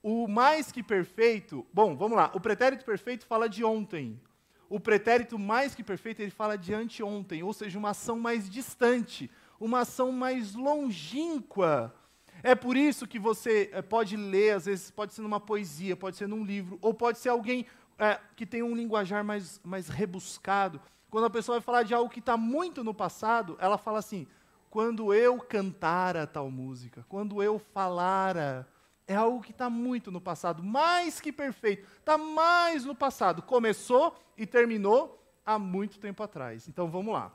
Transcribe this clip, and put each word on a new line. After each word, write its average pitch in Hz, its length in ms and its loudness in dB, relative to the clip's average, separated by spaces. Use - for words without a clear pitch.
O 226 240 0
mais 262 440 4
que 233 120 -10
perfeito, 208 880 2
bom, 185 220 6
vamos 208 220 0
lá, 160 160 6
o 190 60 -2
pretérito 240 440 2
perfeito 233 420 -6
fala 226 220 2
de 214 160 -4
ontem. 170 560 -2
O 202 100 -4
pretérito 233 600 4
mais 233 340 0
que 226 100 -12
perfeito, 214 380 -8
ele 202 100 -6
fala 214 260 -2
de 185 160 -6
anteontem, 208 680 -6
ou 196 120 -4
seja, 208 260 -8
uma 208 120 -2
ação 233 280 -6
mais 233 300 -2
distante, 240 840 0
uma 233 220 0
ação 254 300 0
mais 254 420 -4
longínqua. 226 1400 -2
É 254 100 4
por 247 220 -2
isso 269 320 2
que 240 100 -12
você, 220 560 0
eh, 190 80 -6
pode 214 360 -2
ler, 202 380 2
às 170 100 -4
vezes 196 260 -6
pode 208 220 -8
ser 220 80 -14
numa 214 180 -4
poesia, 196 560 -6
pode 185 220 -8
ser 202 100 -8
num 214 160 -6
livro, 196 380 -6
ou 220 120 2
pode 233 240 0
ser 254 120 -2
alguém, 240 360 0
eh, 214 220 4
que 226 100 -10
tem 233 160 -4
um 233 140 -2
linguajar 208 480 -2
mais, 208 400 -6
mais 180 240 -8
rebuscado. 185 960 -2
Quando 220 160 2
a 226 40 2
pessoa 240 280 -2
vai - 60 -2
falar 240 200 4
de 220 100 0
algo 240 160 2
que 233 120 -12
tá 240 140 2
muito 277 480 -2
no 220 100 -4
passado, 208 680 -2
ela 190 180 2
fala 214 220 -4
assim, 190 280 -10
"Quando 220 440 0
eu 240 260 6
cantara 180 880 0
tal 139 240 -6
música, 127 580 -12
quando 202 320 -4
eu 214 160 2
falara", 180 1080 0
é 190 80 -2
algo 233 260 2
que 214 120 -20
tá 247 160 -4
muito 240 420 -4
no 175 80 -8
passado, 170 420 -4
mais 320 600 2
que 302 100 -6
perfeito, 220 560 -2
tá 311 140 4
mais 320 680 2
no 277 100 -6
passado, 202 480 0
começou 247 720 4
e 214 80 -6
terminou 233 760 4
há 214 120 2
muito 196 400 -4
tempo 202 240 -10
atrás. 123 460 -10
Então 170 220 -4
vamos 190 240 -4
lá. 110 220 -4